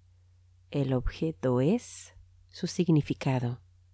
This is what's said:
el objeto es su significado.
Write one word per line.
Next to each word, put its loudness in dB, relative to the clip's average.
el 0
objeto 0
es -2
su -8
significado. 0